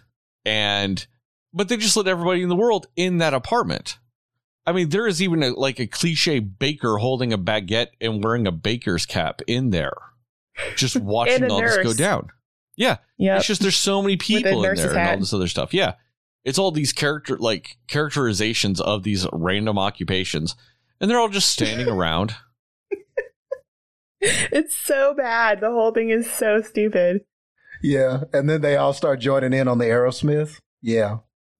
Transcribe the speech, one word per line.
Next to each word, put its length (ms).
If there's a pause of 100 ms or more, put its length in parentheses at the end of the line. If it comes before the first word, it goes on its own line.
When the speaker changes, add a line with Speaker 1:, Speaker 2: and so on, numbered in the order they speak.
(460)
Speaker 1:
And, 600 (460)
but 160
they 80
just 220
let 100
everybody 340
in 60
the 80
world 300 (100)
in 220
that 160
apartment. 640 (680)
I 80
mean, 160
there 180
is 140
even 220
a, 80
like, 280
a 80
cliche 520
baker 600
holding 360
a 40
baguette 500 (120)
and 240
wearing 220
a 60
baker's 520
cap 420
in 240
there, 260 (800)
just 200
Speaker 2:
<laughs> 40
Speaker 1:
watching 420
Speaker 2:
And 20
a 100
Speaker 1:
all 60
this 180
go 60
Speaker 2:
nurse. 120
Speaker 1:
down. 320 (480)
Yeah. 220 (200)
Speaker 2:
Yep. 200
Speaker 1:
It's 80
just, 160
there's 140
so 240
many 140
Speaker 2:
With 80
a 20
Speaker 1:
people 280 (120)
in 60
Speaker 2:
nurse's 140
Speaker 1:
there 80
and 80
all 80
Speaker 2:
hat. 120
Speaker 1:
this 140
other 140
stuff. 260
Yeah. 200 (500)
It's 140
all 120
these 240
character, 440
like, 380 (120)
characterizations 920
of 220
these 300
random 460
occupations, 760 (460)
and 100
they're 80
all 100
just 220
standing 380
Speaker 2:
<laughs> 20
Speaker 1:
around. 440 (1900)
Speaker 2:
It's 560
so 380
bad. 460
The 100
whole 220
thing 180
is 200
so 320
stupid. 600 (600)
Speaker 3:
Yeah. 500
And 160
then 120
they 160
all 160
start 280
joining 340
in 140
on 100
the 80
Aerosmith. 720 (240)
Yeah. 360 (420)